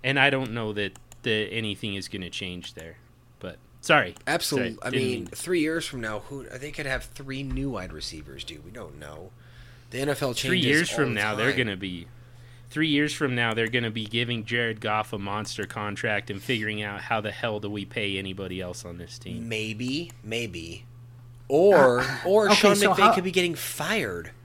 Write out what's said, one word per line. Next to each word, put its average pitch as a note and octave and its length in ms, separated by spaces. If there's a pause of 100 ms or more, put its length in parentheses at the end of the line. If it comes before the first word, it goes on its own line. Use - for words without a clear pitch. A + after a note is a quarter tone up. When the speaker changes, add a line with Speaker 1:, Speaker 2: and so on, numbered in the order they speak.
Speaker 1:
And C3+ 160
I C3+ 100
don't C3 220
know A2 220
that, G2+ 200 (300)
that G#2+ 280
anything G#2+ 440
is G2 120
gonna F#2 220
change F2+ 440
there. E2 240 (420)
But, F2+ 180 (240)
sorry. B2+ 340 (120)
Speaker 2:
Absol-, D#3+ 160 (140)
Speaker 1:
Sorry, A#2 240
Speaker 2:
I - 80
Speaker 1:
didn't C3 160
Speaker 2:
mean, B2 140
Speaker 1:
mean A2+ 80
Speaker 2:
three F3 340
years D#3+ 240
from B2+ 160
now, G#2+ 180
who, C#3 280
they C#3 240
could D3 140
have C3 200
three C3+ 380
new C3+ 280
wide F#2 220
receivers, D2 500
dude. D2+ 220
We F2+ 60
don't E2 280
know. D2+ 320 (600)
The A#2+ 80
N C#3+ 100
F C#3 140
L B2+ 100
Speaker 1:
Three - 280
Speaker 2:
changes - 80
Speaker 1:
years D#3 200
from D3+ 140
Speaker 2:
all B2+ 60
the A#2 60
Speaker 1:
now, G#2 200
they're A#2 160
Speaker 2:
time. C#3 60
Speaker 1:
gonna G#2+ 200
be, F2+ 300 (600)
three D#3 200
years D3 240
from C3 220
now, A#2 180
they're A2+ 160
gonna A#2+ 220
be A2 140
giving A#2 400
Jared A#2 360
Goff G#2+ 320
a G#2 60
monster G2+ 460
contract G#2 640
and G2 120
figuring G#2+ 400
out G2+ 200
how A2+ 200
the G#2 100
hell G#2+ 280
do G#2 100
we G#2 160
pay G2+ 320
anybody F#2+ 420
else F2+ 260
on F2 120
this F2 220
team. A#2 280
Speaker 2:
Maybe, A#2 640 (120)
maybe. F#2+ 640 (600)
Or, C#3+ 520
Speaker 3:
Uh, C3 260
Speaker 2:
or G3+ 220
Speaker 3:
okay, G3+ 80
Speaker 2:
Sean G3+ 200
Speaker 3:
so G3+ 180
Speaker 2:
McVay - 60
Speaker 3:
how G#3+ 140
Speaker 2:
could F#3+ 100
be F#3 80
getting F3 240
fired. C3+ 760 (140)